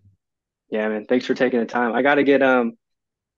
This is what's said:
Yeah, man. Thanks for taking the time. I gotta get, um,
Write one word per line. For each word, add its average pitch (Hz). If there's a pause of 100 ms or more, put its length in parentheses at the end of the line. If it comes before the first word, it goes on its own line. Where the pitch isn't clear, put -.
(680)
Yeah, 107
man. 107
Thanks 127
for 131
taking 123
the 113
time. 120
I 123
gotta 143
get, 135
um, 127 (600)